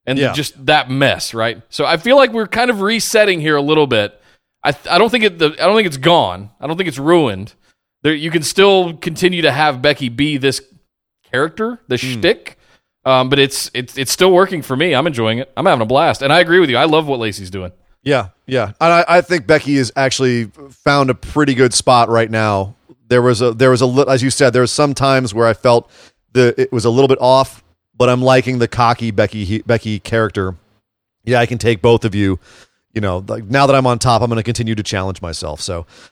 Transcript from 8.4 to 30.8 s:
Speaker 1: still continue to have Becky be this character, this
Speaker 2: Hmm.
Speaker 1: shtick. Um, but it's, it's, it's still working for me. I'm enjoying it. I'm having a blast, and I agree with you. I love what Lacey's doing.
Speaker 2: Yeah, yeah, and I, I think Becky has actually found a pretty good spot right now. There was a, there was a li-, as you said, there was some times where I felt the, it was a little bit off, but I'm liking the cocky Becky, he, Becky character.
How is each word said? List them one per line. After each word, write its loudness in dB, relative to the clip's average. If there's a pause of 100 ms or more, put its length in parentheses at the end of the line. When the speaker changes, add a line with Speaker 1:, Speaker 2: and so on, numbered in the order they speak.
Speaker 1:
still 0
continue -4
to 2
have -2
Becky -2
be -2
this -2 (720)
character, -4
this -4
Speaker 2:
Hmm. -8
Speaker 1:
shtick. -2 (480)
Um, 2
but 2
it's, 0
it's, -10
it's -6
still 2
working 2
for -6
me. -2
I'm 0
enjoying -2
it. -10
I'm -2
having 2
a 0
blast, 0
and 0
I 6
agree 4
with 2
you. 0
I 2
love 0
what -4
Lacey's -8
doing. -10 (300)
Speaker 2:
Yeah, -2 (180)
yeah, -2 (100)
and 4
I, 4
I 4
think -4
Becky 0
has -2
actually -2 (260)
found 0
a -4
pretty 0
good 4
spot 4
right 2
now. -2 (320)
There 4
was 2
a, 0
there 4
was 2
a 4
li-, 2
as 0
you -2
said, 2
there 4
was -2
some 0
times 0
where 2
I 2
felt 2 (460)
the, 2
it -2
was -4
a 2
little 4
bit 2
off, 0 (320)
but 2
I'm 0
liking 2
the 0
cocky 0
Becky, -2
he, -4
Becky -4
character. -4 (680)